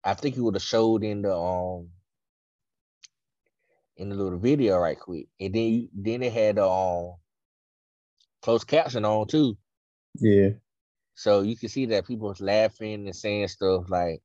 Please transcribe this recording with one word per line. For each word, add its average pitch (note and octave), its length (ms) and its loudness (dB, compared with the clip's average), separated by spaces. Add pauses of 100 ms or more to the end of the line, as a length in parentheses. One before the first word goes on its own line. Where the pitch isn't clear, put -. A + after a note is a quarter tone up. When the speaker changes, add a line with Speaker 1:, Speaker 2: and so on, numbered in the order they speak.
Speaker 1:
I G2 100 0
think B2+ 240 -4
it B2 40 -2
would A2 140 0
have G2 80 -4
showed A2+ 400 2
in G#2 200 -4
the, G2 120 0
um, F2+ 540 -4 (2000)
in G2 120 -10
the G2+ 60 -8
little F#2+ 240 -4
video A#2 380 4
right E2 220 0
quick. E2+ 280 -12 (120)
And F#2+ 140 -6
then, A2+ 400 0
then A2 280 -4
they B2 80 -2
had G#2+ 280 2
the, G2 100 4
um, F2+ 480 0 (1300)
closed A#2 240 0
caption B2+ 380 0
on G#2+ 220 0
too. C3+ 300 2 (640)
Speaker 2:
Yeah. G2+ 300 6 (640)
Speaker 1:
So G2+ 260 2
you A2 160 -2
can A2 120 -10
see C3 180 -4
that G2+ 200 0
people G#2+ 200 -8
was G2 140 -10
laughing G#2+ 640 0
and F#2+ 80 -12
saying G#2 320 -4
stuff F#2+ 420 0
like F2 360 -2